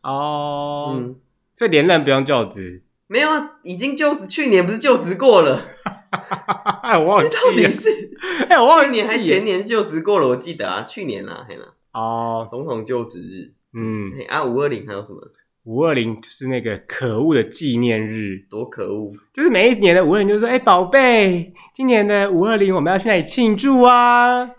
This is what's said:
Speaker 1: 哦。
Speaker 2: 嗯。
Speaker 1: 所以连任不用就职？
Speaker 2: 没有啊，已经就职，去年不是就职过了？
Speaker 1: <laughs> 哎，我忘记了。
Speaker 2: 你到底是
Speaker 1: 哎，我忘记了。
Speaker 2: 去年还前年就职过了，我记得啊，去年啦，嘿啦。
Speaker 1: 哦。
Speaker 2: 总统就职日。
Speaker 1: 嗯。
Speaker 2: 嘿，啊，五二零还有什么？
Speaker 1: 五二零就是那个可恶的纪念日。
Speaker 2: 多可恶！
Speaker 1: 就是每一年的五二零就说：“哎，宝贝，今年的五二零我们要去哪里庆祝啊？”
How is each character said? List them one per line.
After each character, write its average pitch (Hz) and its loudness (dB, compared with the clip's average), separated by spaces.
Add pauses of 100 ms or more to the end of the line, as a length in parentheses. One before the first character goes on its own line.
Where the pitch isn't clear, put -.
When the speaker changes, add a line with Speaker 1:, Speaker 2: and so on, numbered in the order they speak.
Speaker 1:
哦。 147 -6
Speaker 2:
嗯。 127 -10 (380)
Speaker 1:
所 - -4
以 - 2
连 151 4
任 170 4
不 139 0
用 135 2
就 127 0
职？ 92 -16 (240)
Speaker 2:
没 220 -2
有 302 0
啊， 302 -4 (120)
已 180 -12
经 269 -6
就 294 0
职， - -14
去 294 -4
年 185 4
不 180 -4
是 220 -6
就 247 2
职 185 -4
过 220 6
了？ 131 2 (500)
Speaker 1:
<laughs> - -6
哎， 226 2
我 156 2
忘 190 4
记 466 2
了。 480 2
Speaker 2:
你 466 -4
到 466 -4 (120)
底 - 4
是 - 0 (600)
Speaker 1:
哎， 349 6
我 233 6
忘 311 8
记 277 4
了。 262 -2
Speaker 2:
去 - -
年 214 -2
还 220 -2
前 196 0
年 196 -2
就 226 -2
职 160 -6
过 196 0
了， 135 2
我 - 0
记 170 -12
得 101 -8
啊， 95 -6
去 202 -12
年 101 -8
啦， 101 -16
嘿 90 -18
啦。 62 -20 (260)
Speaker 1:
哦。 113 -6
Speaker 2:
总 135 -12
统 117 -8
就 120 -6
职 90 -18
日。 92 -18 (240)
Speaker 1:
嗯。 107 -8
Speaker 2:
嘿， 131 -14
啊， 151 -6
五 127 -2
二 143 0
零 117 -6
还 107 -14
有 101 -10
什 101 -18
么？ 98 -20 (420)
Speaker 1:
五 117 -4
二 160 0
零 113 -4
就 - -20
是 - -12
那 127 -4
个 104 -6 (100)
可 117 -4
恶 156 2
的 117 2
纪 135 -4
念 117 0
日。 107 -8
Speaker 2:
多 110 -10
可 98 -10
恶！ 107 -10 (220)
Speaker 1:
就 277 -4
是 - 4
每 214 4
一 247 2
年 202 4
的 185 4
五 160 2
二 214 0
零 196 0
就 208 0
说 233 0
：“哎， 254 0
宝 185 4
贝， 214 2 (220)
今 262 -4
年 220 4
的 202 0
五 175 2
二 226 0
零 196 2
我 180 0
们 156 0
要 190 2
去 190 -2
哪 208 4
里 170 0
庆 226 0
祝 262 2
啊？” 240 4